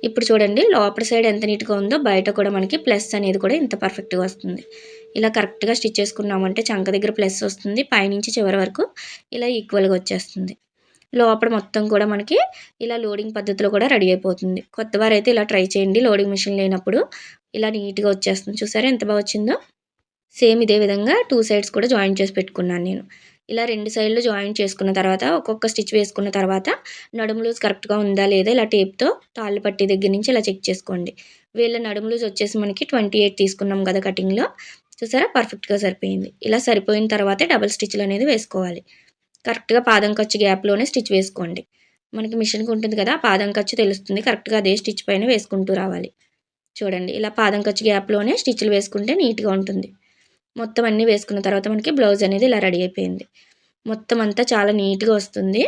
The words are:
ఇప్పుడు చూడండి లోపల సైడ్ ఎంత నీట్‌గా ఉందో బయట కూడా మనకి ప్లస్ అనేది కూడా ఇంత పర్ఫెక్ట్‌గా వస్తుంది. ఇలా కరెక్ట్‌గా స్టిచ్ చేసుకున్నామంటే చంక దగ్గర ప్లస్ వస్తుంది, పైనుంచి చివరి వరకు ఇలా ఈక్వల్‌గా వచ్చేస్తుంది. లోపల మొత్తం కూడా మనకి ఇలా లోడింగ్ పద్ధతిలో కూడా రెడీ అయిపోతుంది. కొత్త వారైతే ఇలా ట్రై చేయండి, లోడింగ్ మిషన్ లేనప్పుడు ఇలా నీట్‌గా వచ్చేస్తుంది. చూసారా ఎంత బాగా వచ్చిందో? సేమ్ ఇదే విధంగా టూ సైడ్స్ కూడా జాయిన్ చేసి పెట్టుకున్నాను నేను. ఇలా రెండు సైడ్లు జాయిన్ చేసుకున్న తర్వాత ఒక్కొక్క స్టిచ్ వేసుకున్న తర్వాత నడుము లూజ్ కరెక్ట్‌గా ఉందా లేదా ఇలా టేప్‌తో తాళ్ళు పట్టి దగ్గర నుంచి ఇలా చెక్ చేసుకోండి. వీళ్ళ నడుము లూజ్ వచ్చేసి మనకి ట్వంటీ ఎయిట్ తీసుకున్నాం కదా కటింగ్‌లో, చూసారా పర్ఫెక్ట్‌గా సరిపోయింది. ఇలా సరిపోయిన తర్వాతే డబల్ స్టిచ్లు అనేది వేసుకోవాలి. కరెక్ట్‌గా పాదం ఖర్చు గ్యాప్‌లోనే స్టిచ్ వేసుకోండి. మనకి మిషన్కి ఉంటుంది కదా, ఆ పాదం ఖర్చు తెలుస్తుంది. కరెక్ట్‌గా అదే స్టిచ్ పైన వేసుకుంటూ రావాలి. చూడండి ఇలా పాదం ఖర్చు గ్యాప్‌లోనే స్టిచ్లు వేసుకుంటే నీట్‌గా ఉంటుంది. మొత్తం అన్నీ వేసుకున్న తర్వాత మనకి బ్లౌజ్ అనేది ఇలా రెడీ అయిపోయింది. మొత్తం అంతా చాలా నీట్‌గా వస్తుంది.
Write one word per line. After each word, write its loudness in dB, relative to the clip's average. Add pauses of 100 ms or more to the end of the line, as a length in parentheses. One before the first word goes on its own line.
ఇప్పుడు 0
చూడండి 4
లోపల 2
సైడ్ 2
ఎంత 0
నీట్‌గా -2
ఉందో 0
బయట 2
కూడా 2
మనకి -2
ప్లస్ 0
అనేది 0
కూడా 2
ఇంత -2
పర్ఫెక్ట్‌గా -4
వస్తుంది. -6 (540)
ఇలా 0
కరెక్ట్‌గా -2
స్టిచ్ -2
చేసుకున్నామంటే -2
చంక -2
దగ్గర 0
ప్లస్ -2
వస్తుంది, -4
పైనుంచి 0
చివరి 0
వరకు -2 (480)
ఇలా -4
ఈక్వల్‌గా 0
వచ్చేస్తుంది. -6 (600)
లోపల 4
మొత్తం -2
కూడా 2
మనకి 0 (440)
ఇలా -4
లోడింగ్ -6
పద్ధతిలో -2
కూడా 2
రెడీ 4
అయిపోతుంది. -2 (100)
కొత్త -8
వారైతే 4
ఇలా 4
ట్రై 2
చేయండి, 2
లోడింగ్ 2
మిషన్ -2
లేనప్పుడు 0 (520)
ఇలా -2
నీట్‌గా -2
వచ్చేస్తుంది. -2
చూసారా -2
ఎంత 0
బాగా 0
వచ్చిందో? -2 (800)
సేమ్ 6
ఇదే 4
విధంగా 2
టూ 0
సైడ్స్ 0
కూడా 0
జాయిన్ 2
చేసి 0
పెట్టుకున్నాను -2
నేను. -6 (460)
ఇలా -2
రెండు -4
సైడ్లు 0
జాయిన్ -2
చేసుకున్న -2
తర్వాత 0
ఒక్కొక్క -2
స్టిచ్ -2
వేసుకున్న 0
తర్వాత 0 (440)
నడుము -4
లూజ్ -4
కరెక్ట్‌గా -2
ఉందా 2
లేదా 4
ఇలా 4
టేప్‌తో 2 (260)
తాళ్ళు -4
పట్టి -2
దగ్గర 2
నుంచి 0
ఇలా 2
చెక్ -4
చేసుకోండి. -6 (440)
వీళ్ళ 0
నడుము -6
లూజ్ -2
వచ్చేసి -4
మనకి -2
ట్వంటీ 0
ఎయిట్ 4
తీసుకున్నాం 0
కదా 2
కటింగ్‌లో, -2 (480)
చూసారా 0
పర్ఫెక్ట్‌గా -2
సరిపోయింది. -2 (120)
ఇలా 0
సరిపోయిన 2
తర్వాతే 0
డబల్ 2
స్టిచ్లు -4
అనేది 0
వేసుకోవాలి. -2 (640)
కరెక్ట్‌గా 0
పాదం 4
ఖర్చు -2
గ్యాప్‌లోనే 2
స్టిచ్ -2
వేసుకోండి. -2 (500)
మనకి -6
మిషన్కి -2
ఉంటుంది -2
కదా, 0
ఆ -4
పాదం 2
ఖర్చు -4
తెలుస్తుంది. 0
కరెక్ట్‌గా -2
అదే 2
స్టిచ్ -6
పైన 0
వేసుకుంటూ 0
రావాలి. -4 (640)
చూడండి -4
ఇలా -4
పాదం 0
ఖర్చు -2
గ్యాప్‌లోనే 0
స్టిచ్లు -2
వేసుకుంటే -2
నీట్‌గా 0
ఉంటుంది. -2 (680)
మొత్తం -2
అన్నీ 2
వేసుకున్న 0
తర్వాత 0
మనకి -2
బ్లౌజ్ 4
అనేది 2
ఇలా 2
రెడీ 2
అయిపోయింది. -4 (600)
మొత్తం -2
అంతా 0
చాలా 2
నీట్‌గా 2
వస్తుంది. -2